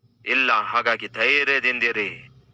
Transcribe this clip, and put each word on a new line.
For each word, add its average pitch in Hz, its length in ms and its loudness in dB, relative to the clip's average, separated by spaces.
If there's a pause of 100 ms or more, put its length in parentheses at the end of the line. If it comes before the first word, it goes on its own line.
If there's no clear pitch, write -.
(260)
ಇಲ್ಲ. 127 260 2
ಹಾಗಾಗಿ 110 560 0
ಧೈರ್ಯದಿಂದಿರಿ 120 1000 0 (460)